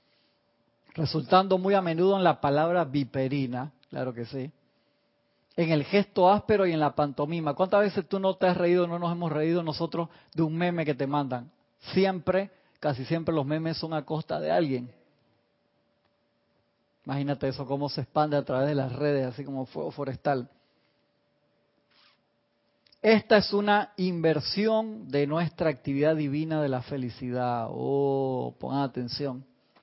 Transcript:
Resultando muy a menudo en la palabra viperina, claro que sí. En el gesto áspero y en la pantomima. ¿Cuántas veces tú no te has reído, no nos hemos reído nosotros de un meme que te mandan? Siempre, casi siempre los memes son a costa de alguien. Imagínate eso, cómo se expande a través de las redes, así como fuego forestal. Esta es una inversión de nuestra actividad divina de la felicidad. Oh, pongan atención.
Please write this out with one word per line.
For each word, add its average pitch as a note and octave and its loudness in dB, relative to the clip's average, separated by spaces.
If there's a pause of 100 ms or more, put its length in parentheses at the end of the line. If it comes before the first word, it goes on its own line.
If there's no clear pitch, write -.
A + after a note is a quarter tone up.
(920)
Resultando F#3 2
muy F#3+ 2
a G3 4
menudo F3+ 2
en F#3 0
la D#3+ 4
palabra D#3+ 2
viperina, C3+ -4 (180)
claro C3 -6
que A#2 -10
sí. C3 -10 (1040)
En E3 2
el D3 2
gesto G3 4
áspero G3+ 4
y E3+ 0
en D#3 0
la D3 2
pantomima. D3 -2
¿Cuántas F#3+ 2
veces F#3+ -2
tú G3 -2
no F#3+ 0
te F#3+ 0
has F3+ 4
reído, F3 2
no E3+ -4
nos F3 -2
hemos E3+ -4
reído E3 0
nosotros E3 -4 (240)
de D#3+ 0
un D#3+ -2
meme F3 0
que D3 0
te C3+ -4
mandan? C3+ -4 (440)
Siempre, F#3+ 2 (280)
casi C3+ -4
siempre E3 -2
los D3 2
memes D#3+ -2
son E3 -8
a D3+ -2
costa D#3 -4
de D#3 -2
alguien. C3+ 0 (2250)
Imagínate C#3 -2
eso, C3+ -6
cómo C#3 -4
se C#3+ -6
expande D3+ 0
a C#3 0
través C3+ 0
de D3+ 0
las C3 -2
redes, C#3+ 0
así B2+ -8
como C3+ -6
fuego D#3+ -8
forestal. C3+ -4 (2500)
Esta G#3+ 6
es G3 2
una G#3 2
inversión F#3 0
de C#3+ 0
nuestra D#3+ -2
actividad C#3+ 0
divina D3+ -2
de C#3+ 0
la B2+ -2
felicidad. B2 -4
Oh, C3 -2
pongan C3 -4
atención. C3 -6 (400)